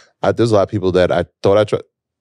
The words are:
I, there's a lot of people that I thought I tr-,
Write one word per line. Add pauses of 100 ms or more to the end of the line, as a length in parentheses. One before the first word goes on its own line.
(240)
I,
there's
a
lot
of
people
that
I (180)
thought
I
tr-, (460)